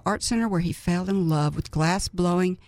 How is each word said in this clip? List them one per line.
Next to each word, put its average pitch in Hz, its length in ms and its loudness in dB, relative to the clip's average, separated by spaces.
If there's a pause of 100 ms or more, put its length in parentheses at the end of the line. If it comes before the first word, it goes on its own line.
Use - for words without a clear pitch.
Art 214 180 -2
Center, 226 240 0
where 180 140 0
he 170 100 0
fell 175 380 -2
in 190 180 2
love 151 300 2
with - 140 -6
glass 170 360 0
blowing, 180 500 0 (100)